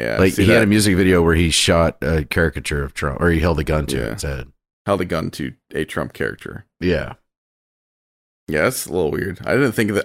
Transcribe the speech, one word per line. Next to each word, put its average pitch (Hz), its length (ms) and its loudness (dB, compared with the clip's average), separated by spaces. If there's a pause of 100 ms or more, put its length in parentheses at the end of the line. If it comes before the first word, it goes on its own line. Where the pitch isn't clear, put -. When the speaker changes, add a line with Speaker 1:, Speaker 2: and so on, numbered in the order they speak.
(140)
Speaker 1:
yeah. 55 40 -2
Speaker 2:
Like, 95 160 4
Speaker 1:
See - 100 2
Speaker 2:
he 92 80 6
had 120 100 6
Speaker 1:
that? - 20 2
Speaker 2:
a 107 40 2
music 101 300 4
video 92 240 4
where 82 140 4
he 82 160 2
shot 85 500 2
a 78 240 0
caricature 76 580 -2
of 71 100 -10
Trump, - 280 -4
or 87 80 4
he 82 100 4
held 80 200 2
a 78 40 -2
gun 76 240 -2
to 67 100 -4
Speaker 1:
Yeah. 57 180 -4
Speaker 2:
his - 80 -10
head. 67 280 -8 (340)
Speaker 1:
Held 101 160 0
a 90 40 0
gun 85 260 -4
to 67 220 -8 (200)
a 78 120 -2
Trump - 280 -6
character. - 520 -8 (160)
Speaker 2:
Yeah. 73 320 -2 (1300)
Speaker 1:
Yeah, 78 160 0
that's - 240 -2
a - 40 -10
little 80 200 0
weird. - 340 -6
I - 80 -2
didn't 127 200 2
think 107 200 0
that, 98 120 0